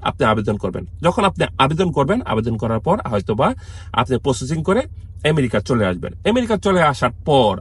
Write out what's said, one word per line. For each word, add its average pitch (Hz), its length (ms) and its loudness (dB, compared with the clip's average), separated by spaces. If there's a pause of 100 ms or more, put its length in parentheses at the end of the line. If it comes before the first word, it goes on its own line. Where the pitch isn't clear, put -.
আপনি - 240 0
আবেদন 107 320 2
করবেন। 101 280 -6 (160)
যখন 180 240 2
আপনি 160 200 2 (120)
আবেদন 160 340 4
করবেন, 165 300 2
আবেদন 113 360 -2
করার 113 220 -2
পর 185 180 0 (100)
হয়তোবা 113 460 0 (400)
আপনি 123 240 2
প্রসেসিং 139 460 -2
করে 202 180 2 (480)
আমেরিকা 127 300 2
চলে 113 260 0
আসবেন। 90 280 -4 (160)
আমেরিকা 226 280 2
চলে 190 240 2
আসার 139 300 0 (140)
পর 120 360 4